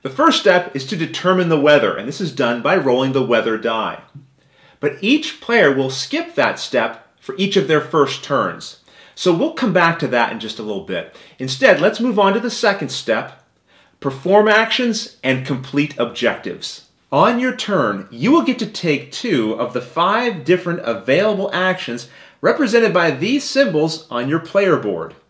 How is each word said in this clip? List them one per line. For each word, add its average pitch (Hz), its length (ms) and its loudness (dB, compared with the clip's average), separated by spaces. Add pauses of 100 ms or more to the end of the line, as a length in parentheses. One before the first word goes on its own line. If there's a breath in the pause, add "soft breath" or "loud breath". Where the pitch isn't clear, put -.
The - 80 -10
first - 320 2
step 180 340 2
is 135 120 -6
to 208 100 -6
determine 170 540 0
the 156 100 2
weather, 135 340 4
and 107 140 -8
this 151 140 -6
is 147 120 -6
done 120 280 -2
by 156 140 2
rolling 135 360 2
the 127 140 2
weather 110 320 2
die. 110 460 -4 (760 soft breath)
But 143 240 -4
each 277 400 0
player 214 280 4
will 131 200 0
skip - 460 -6
that 117 220 0
step - 480 -4 (140)
for - 160 -12
each 196 220 0
of 156 100 0
their 151 140 2
first 139 420 0
turns. 98 540 -4 (360 soft breath)
So - 160 0
we'll 233 220 0
come 202 220 -2
back 170 240 2
to 135 100 -2
that 117 240 0
in 113 80 -10
just 110 180 -12
a 113 40 -10
little 107 220 -6
bit. 87 300 -8 (240 loud breath)
Instead, 143 440 2
let's 214 180 2
move 233 180 0
on 196 140 4
to 220 80 0
the 233 100 -4
second 196 380 -2
step, - 560 -4 (560 soft breath)
perform 185 480 2
actions 226 760 0
and 131 240 0
complete 143 520 -4
objectives. - 880 -4 (260)
On 208 260 4
your 254 160 -2
turn, 120 560 -2
you 135 220 0
will 330 80 6
get - 200 -2
to 202 60 -4
take 147 460 -4
two 123 400 -2
of 110 220 -6
the 120 80 -4
five 196 600 -2
different 175 380 0
available 160 680 0
actions 180 560 -4 (320 loud breath)
represented 226 540 2
by 170 160 4
these 208 340 -2
symbols 160 680 0
on 123 200 -4
your 160 100 0
player 185 380 2
board. 85 360 -6 (160)